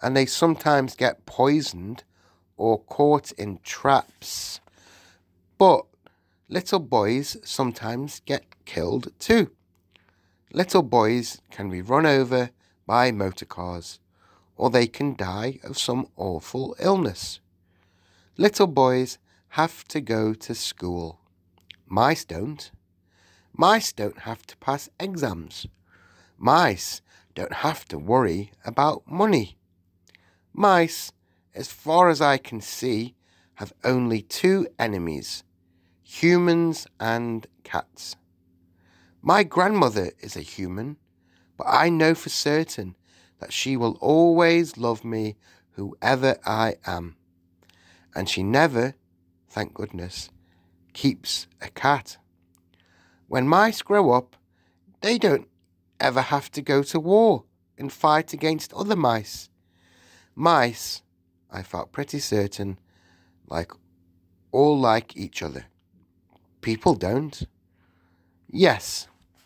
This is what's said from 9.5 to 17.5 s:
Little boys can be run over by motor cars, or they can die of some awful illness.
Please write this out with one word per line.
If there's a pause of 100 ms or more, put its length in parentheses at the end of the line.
Little
boys (100)
can
be
run
over (360)
by
motor
cars, (560)
or
they
can
die
of
some
awful
illness. (1000)